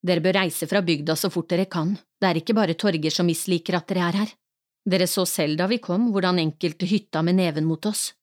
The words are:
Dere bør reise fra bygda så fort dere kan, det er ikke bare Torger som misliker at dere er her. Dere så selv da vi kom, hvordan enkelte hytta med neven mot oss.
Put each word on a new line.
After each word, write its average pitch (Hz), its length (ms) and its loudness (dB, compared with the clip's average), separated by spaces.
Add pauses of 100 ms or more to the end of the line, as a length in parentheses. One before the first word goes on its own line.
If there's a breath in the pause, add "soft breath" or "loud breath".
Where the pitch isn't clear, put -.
Dere 175 160 2
bør 185 160 2
reise 175 320 -2
fra 196 160 2
bygda 156 320 0
så 190 160 -2
fort 165 160 -4
dere 180 160 2
kan, 185 300 -2 (260)
det 190 80 2
er 165 120 0
ikke 214 160 0
bare 175 200 2
Torger 160 380 -2
som 175 100 0
misliker 175 540 0
at 160 100 -8
dere 180 200 0
er 180 120 0
her. 214 140 -4 (500)
Dere 185 240 2
så 185 160 0
selv 156 320 0
da 180 140 0
vi 240 100 0
kom, 220 320 0
hvordan 180 300 2
enkelte 160 480 -2
hytta 175 340 0
med 180 160 4
neven 156 240 0
mot 160 240 -2
oss. - 220 -4 (120)